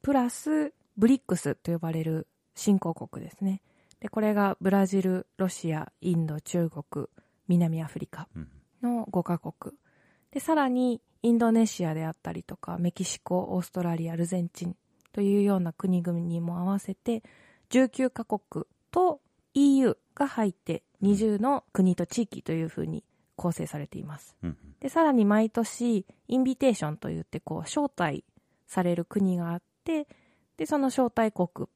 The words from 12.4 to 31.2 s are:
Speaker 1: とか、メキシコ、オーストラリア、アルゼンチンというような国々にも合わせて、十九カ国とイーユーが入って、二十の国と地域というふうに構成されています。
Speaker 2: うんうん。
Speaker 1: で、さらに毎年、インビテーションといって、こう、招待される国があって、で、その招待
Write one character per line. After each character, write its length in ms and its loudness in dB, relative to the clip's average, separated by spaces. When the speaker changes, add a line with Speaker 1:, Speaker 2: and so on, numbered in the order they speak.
Speaker 1:
と 140 -12
か、 220 -8
メ 140 0
キ 120 -6
シ 160 -8
コ、 300 -2
オ 100 -2
ー 40 -6
ス 60 -14
ト 120 -6
ラ 120 -2
リ 140 -4
ア、 60 -6
ア 20 -6
ル 80 0
ゼ 160 -2
ン 80 -2
チ 180 -10
ン 100 -6
と 80 -6
い 200 4
う 20 4
よ 160 4
う 20 2
な 120 -2
国 280 0
々 180 -2
に 220 -2
も 180 -4
合 60 -4
わ 140 0
せ 160 -8
て、 280 -4
十 200 4
九 220 0
カ 140 -8
国 400 -6
と 300 2
イ 220 6
ー 20 6
ユ 120 6
ー 60 -2
が 140 0
入 220 0
っ 20 -14
て、 300 -8
二 160 4
十 220 0
の 340 0
国 240 4
と 100 -2
地 160 -4
域 200 -8
と 100 -6
い 100 -2
う 60 -4
ふ 100 -10
う 80 -4
に 180 -8
構 160 -2
成 140 -6
さ 120 -10
れ 80 -8
て 120 -14
い 60 -10
ま 140 -12
す。 240 -20
Speaker 2:
う 40 -8
ん 40 -4
う 20 -10
ん。 40 -10
Speaker 1:
で、 80 -8
さ 140 0
ら 100 4
に 120 4
毎 260 4
年、 560 -2
イ 80 -2
ン 80 2
ビ 120 0
テ 140 4
ー 40 0
シ 100 -4
ョ 60 -2
ン 60 -8
と 140 -8
い 100 -6
っ 40 -10
て、 160 -10
こ 180 -8
う、 40 -6
招 320 -2
待 300 -2
さ 160 -2
れ 120 2
る 100 -2
国 340 0
が 140 -4
あ 40 -4
っ 60 -10
て、 220 -2
で、 100 -4
そ 120 0
の 100 2
招 160 2
待 180 2